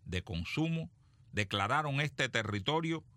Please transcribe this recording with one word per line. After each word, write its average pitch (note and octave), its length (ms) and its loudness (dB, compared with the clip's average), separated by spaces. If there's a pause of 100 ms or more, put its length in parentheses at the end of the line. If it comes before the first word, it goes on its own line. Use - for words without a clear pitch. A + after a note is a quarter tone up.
de F2+ 180 -2
consumo D#3+ 680 -2 (400)
declararon A#2 680 2
este C#3+ 300 0
territorio C#3+ 720 0 (140)